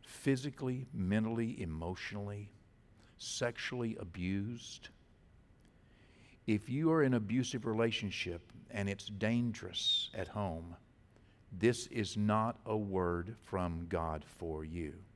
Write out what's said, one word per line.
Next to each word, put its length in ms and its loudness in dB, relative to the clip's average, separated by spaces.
physically, 840 -2
mentally, 680 0
emotionally, 880 -6
sexually 840 -4
abused, 880 -4
if 220 2
you 220 4
are 140 8
in 100 6
an 20 6
abusive 500 0
relationship 840 0
and 180 0
it's 180 -4
dangerous 1040 0
at 160 -4
home, 480 -4
this 340 4
is 300 -2
not 500 4
a 100 0
word 640 2
from 480 -2
God 360 0
for 260 -4
you. 300 -4